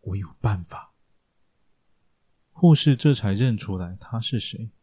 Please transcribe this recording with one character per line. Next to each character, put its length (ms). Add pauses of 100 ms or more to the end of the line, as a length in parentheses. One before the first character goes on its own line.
我 140
有 240
办 240
法。” 300 (1600)
护 160
士 220
这 180
才 200
认 240
出 200
来 200
他 240
是 180
谁 320 (120)